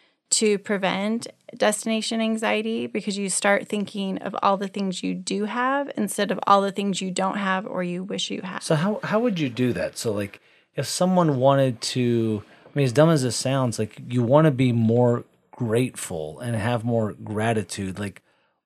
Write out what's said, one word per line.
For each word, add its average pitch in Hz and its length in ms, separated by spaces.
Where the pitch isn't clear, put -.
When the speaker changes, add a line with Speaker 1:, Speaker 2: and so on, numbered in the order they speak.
Speaker 1:
to 214 280
prevent 196 680
destination 220 640
anxiety, 220 680
because 208 300
you 202 120
start 202 380
thinking 196 500
of 196 260
all 196 140
the 196 100
things 190 340
you 185 140
do 190 300
have 254 500
instead 202 360
of 185 140
all 196 160
the 196 120
things 196 280
you 190 80
don't 190 280
have 190 280
or 185 180
you 175 200
wish 196 260
you 190 120
had. 185 200
Speaker 2:
So - 140
how, 190 280
how 165 180
would 226 180
you 147 100
do 120 240
that? - 240
So, 117 140
like, 101 300
if 139 100
someone 180 520
wanted 135 440
to, 117 640
I - 100
mean, 143 80
as 131 80
dumb 151 180
as 156 140
this 120 140
sounds, 131 420
like, 107 300
you 123 120
wanna 143 300
be 127 220
more 117 500
grateful 90 720
and 120 160
have 113 300
more 113 280
gratitude. 107 840
Like, 101 220